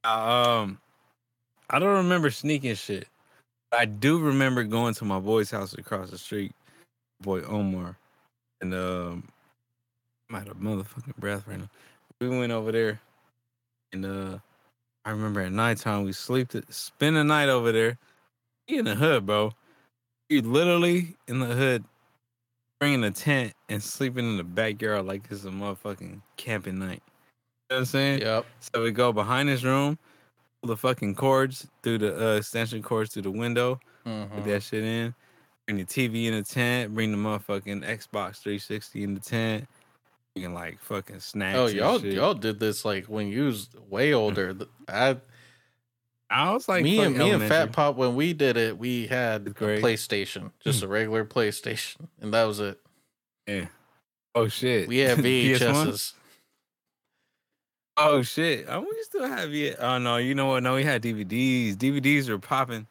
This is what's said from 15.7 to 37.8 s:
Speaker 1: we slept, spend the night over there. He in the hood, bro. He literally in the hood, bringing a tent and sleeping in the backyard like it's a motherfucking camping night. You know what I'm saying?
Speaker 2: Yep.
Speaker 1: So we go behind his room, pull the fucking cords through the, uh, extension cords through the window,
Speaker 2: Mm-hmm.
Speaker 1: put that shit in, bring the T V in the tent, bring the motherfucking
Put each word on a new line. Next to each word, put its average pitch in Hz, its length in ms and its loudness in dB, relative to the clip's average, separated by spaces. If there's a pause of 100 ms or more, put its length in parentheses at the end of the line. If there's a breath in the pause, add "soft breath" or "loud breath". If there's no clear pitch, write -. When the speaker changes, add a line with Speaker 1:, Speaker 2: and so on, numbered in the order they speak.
Speaker 1:
we 95 100 -4
slept, 123 420 -2 (180)
spend - 420 0
the 151 80 4
night 147 260 4
over 120 220 4
there. 113 260 2 (720 soft breath)
He 311 100 0
in 233 80 2
the 107 100 0
hood, 127 300 4
bro. 104 260 2 (760 soft breath)
He 151 120 4
literally 175 720 2 (120)
in 123 120 -2
the 127 80 0
hood, 123 360 2 (960)
bringing 143 240 2
a 104 80 2
tent 135 420 0 (140)
and 107 160 -2
sleeping 127 460 -4
in 107 80 0
the 87 80 -4
backyard 104 640 -2
like 98 220 -8
it's 98 140 -10
a 98 60 -10
motherfucking 95 720 -10 (160)
camping 98 420 -6
night. 92 240 -8
You - 720 -12
know - 0 -
what 131 40 2
I'm 127 60 0
saying? 139 360 0
Speaker 2:
Yep. 110 240 0 (140)
Speaker 1:
So - 240 -2
we 117 80 2
go 123 200 4
behind 120 380 2
his 127 160 0
room, 139 320 2 (640 soft breath)
pull - 80 -8
the 113 80 -2
fucking 113 380 0
cords 131 520 2 (160)
through 117 140 2
the, 107 360 2
uh, - 40 4
extension 113 460 -4
cords 110 280 -2
through 104 120 -8
the 98 80 -4
window, 120 480 0 (260 soft breath)
Speaker 2:
Mm-hmm. 107 300 -8
Speaker 1:
put 104 100 -6
that 101 180 0
shit 110 200 -4
in, 113 300 -2 (540 soft breath)
bring 104 120 -4
the 92 60 -6
T 127 220 -2
V 113 200 -2
in 113 80 0
the 107 80 -2
tent, 120 500 -2
bring 110 180 0
the 104 60 0
motherfucking 101 680 -4